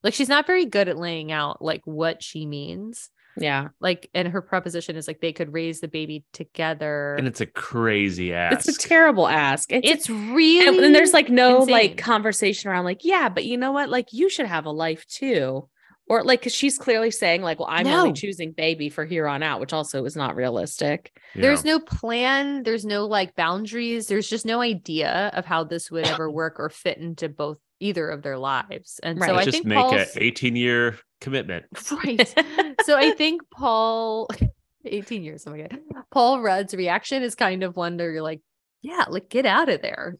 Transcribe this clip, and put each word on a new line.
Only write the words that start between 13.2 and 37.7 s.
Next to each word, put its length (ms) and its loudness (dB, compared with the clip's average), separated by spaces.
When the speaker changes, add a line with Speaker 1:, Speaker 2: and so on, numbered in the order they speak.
Speaker 2:
but 140 -4
you 120 -4
know 160 -2
what? 160 -2
Like, 240 -2
you 160 2
should 180 -2
have 200 -4
a 40 -6
life 360 -4
too." 600 -2
Or, 160 2
like, 180 4
'cause 120 -4
she's 220 0
clearly 360 0
saying, 300 0
like, 180 -4
"Well, 100 -6
I'm 160 2
only 220 4
Speaker 1:
No. 60 0
Speaker 2:
choosing 380 -8
baby 360 -2
for 160 -6
here 240 -2
on 160 -2
out," 160 -2
which 120 -8
also 340 -4
is 100 -8
not 180 -4
realistic. 800 -4
Speaker 3:
Yeah. 60 -2
Speaker 1:
There's 220 4
no 140 2
plan. 840 -2
There's 200 -2
no, 220 -2
like, 300 -2
boundaries. 720 -2
There's 200 -2
just 160 -6
no 160 -2
idea 720 -2
of 120 -4
how 160 0
this 280 -8
would 160 -4
ever 240 -2
Speaker 2:
<coughs> 0 -
Speaker 1:
work 280 -6
or 100 -6
fit 300 -6
into 300 -10
both, 300 -8
either 320 -4
of 120 -10
their 160 -8
lives. 680 -6
And 160 -4
Speaker 2:
Right. 80 0
Speaker 1:
so 80 2
I 80 4
Speaker 3:
Just 100 0
Speaker 1:
think 120 -2
Speaker 3:
make 120 4
a 40 6
Speaker 1:
Paul's 340 2
Speaker 3:
eighteen-year 840 0
commitment. 460 -6
Speaker 1:
<laughs> 140 -10
Right. 420 0
So 120 4
I 160 4
think 300 0
Paul, 760 -2
<laughs> 280 -20
eighteen 380 -8
years, 240 -14
oh 60 -14
my 60 -14
God. 200 -14
Paul 300 4
Rudd's 340 -2
reaction 480 -2
is 140 -6
kind 260 0
of 140 -6